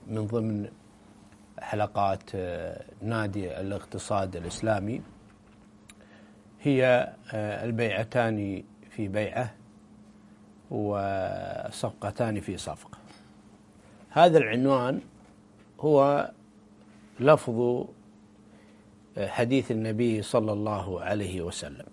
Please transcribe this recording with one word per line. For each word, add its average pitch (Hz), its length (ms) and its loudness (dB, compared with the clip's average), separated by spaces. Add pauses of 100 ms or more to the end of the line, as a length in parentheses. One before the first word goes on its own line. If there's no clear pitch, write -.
من 110 180 -4
ضمن 107 420 -2 (880)
حلقات، 101 640 -2 (120)
آه، 85 500 -6 (180)
نادي 104 580 -4
الاقتصاد 98 760 -4
الإسلامي 101 680 -2 (1600)
هي، 127 500 4 (200)
آه، 107 320 -4
البيعتان 110 960 -2 (280)
في 104 180 -6
بيعة 107 460 -4 (1160)
وصفقتان 101 1700 -4
في 101 160 -8
صفقة. - 420 -12 (1120)
هذا 160 280 8
العنوان 127 640 2 (800)
هو 143 500 4 (880)
لفظ، 123 640 4 (1300)
آه، 101 80 -2
حديث 123 440 0
النبي 110 520 0
صلى 110 300 0
الله 101 480 -2
عليه 95 420 -2
وسلم. 82 500 -10